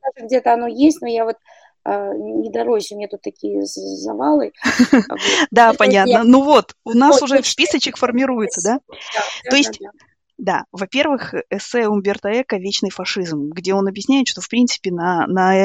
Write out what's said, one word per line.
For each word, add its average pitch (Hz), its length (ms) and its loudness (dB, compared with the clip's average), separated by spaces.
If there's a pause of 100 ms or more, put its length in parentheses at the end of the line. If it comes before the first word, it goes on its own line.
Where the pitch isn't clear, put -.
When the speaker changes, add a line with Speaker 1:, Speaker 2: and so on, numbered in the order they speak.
(160)
Speaker 1:
даже 233 120 -16
где-то 240 260 0
оно 240 140 -2
есть, 277 340 2
но 240 60 -8
я 226 180 -2
вот, 226 100 -4 (500)
а, 202 300 -4
не, 107 180 -8
не 220 180 -4
дорос, 226 400 -2
у 208 60 -14
меня 208 100 -10
тут - 140 -14
такие 101 440 -6
з-, 98 320 -10
завалы. 254 540 -2 (120)
Speaker 2:
<laughs> 247 460 2
Speaker 1:
Вот. - 300 0 (120)
Speaker 2:
Да, 226 180 6
Speaker 1:
Это - 20 6
вот - 60 -2
я - 0 -
Speaker 2:
понятно. 208 460 4
Ну 254 200 8
вот, 277 400 4
у 226 100 -10
нас 269 220 6
Speaker 1:
Вот, 269 80 4
Speaker 2:
уже 269 140 2
Speaker 1:
вечный - 140 -2
Speaker 2:
списочек 277 460 -2
формируется, 240 680 -2
да? 233 160 0 (340)
Speaker 1:
Да, 427 80 -4 (280)
Speaker 2:
То - 20 -4
Speaker 1:
да, 269 60 4
Speaker 2:
есть, 247 220 0
Speaker 1:
да, 196 180 -16
да. - 100 -20 (300)
Speaker 2:
да, 185 340 -2
во-первых, 262 640 -4 (160)
эссе 214 380 -4
Умберто 202 420 -2 (120)
Эко 220 160 -4
«Вечный 196 340 -4
фашизм», 165 600 -6
где 180 220 -4
он 196 140 0
объясняет, 220 400 0
что, - 140 -8
в - 80 -14
принципе, 233 420 0
на, 175 360 0
на, 185 380 2